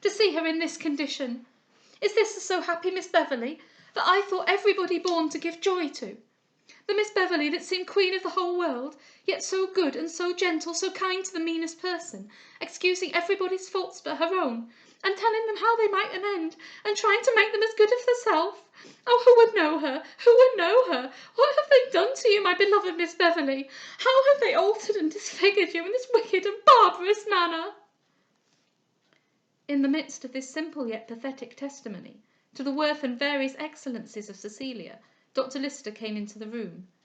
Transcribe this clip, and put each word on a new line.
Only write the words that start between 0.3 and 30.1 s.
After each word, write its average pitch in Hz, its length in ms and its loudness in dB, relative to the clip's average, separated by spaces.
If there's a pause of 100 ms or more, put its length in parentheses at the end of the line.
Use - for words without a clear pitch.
her 320 120 -2
in 320 140 -2
this 320 180 -6
condition. 277 680 -6 (560)
Is 403 120 -2
this 440 220 0
the 392 60 -12
so 370 200 -4
happy 339 300 -4
Miss 370 160 -6
Beverley 285 520 -2 (340)
that - 120 -4
I 381 160 4
thought 381 280 -4
everybody 370 500 0
born 330 300 -2
to - 80 -8
give 330 240 -8
joy 370 280 -2
to? 208 280 -14 (680)
The 403 100 -4
Miss 415 160 -2
Beverley 349 380 0
that 330 140 -4
seemed 359 240 -6
queen 381 260 0
of 381 100 -4
the 370 80 -6
whole 359 260 -2
world, 294 400 -4 (280)
yet - 160 -4
so 381 260 -4
good 359 280 0
and 320 160 -8
so 359 220 -6
gentle, 339 400 -2
so 370 180 -6
kind 381 320 -4
to - 80 -10
the 370 80 -10
meanest 330 420 -6
person, 330 480 -10 (300)
excusing 359 560 -4
everybody's 370 540 -4
faults - 320 -8
but 294 160 -8
her 339 180 -2
own, 247 340 -4 (320)
and 392 140 -2
telling 453 300 0
them 427 120 -4
how 453 200 2
they 440 100 2
might 403 260 -2
amend, 370 440 -6 (260)
and 415 140 -2
trying 427 240 2
to 494 140 0
make 427 180 2
them 415 100 0
as 440 120 -2
good 427 160 6
as 494 140 -2
herself. 403 600 0 (420)
Oh, 480 160 4
who 494 140 10
would 453 180 8
know 320 240 2
her? 285 240 -4 (220)
Who 480 100 10
would 494 220 8
know 381 340 4
her? 262 220 -4 (220)
What 554 200 4
have 587 140 2
they 523 220 8
done 381 240 2
to - 140 0
you, 403 140 4
my 359 100 2
beloved 392 440 2
Miss 339 160 -4
Beverley? 294 560 0 (300)
How 523 340 4
have 571 80 2
they 440 120 0
altered 427 440 0
and 311 120 -2
disfigured 392 640 0
you 339 120 -6
in 370 60 -8
this 508 220 -4
wicked 415 320 0
and 415 200 -4
barbarous 415 640 6
manner? 339 420 -2 (2000)
In 285 120 0
the 269 60 2
midst 285 380 -4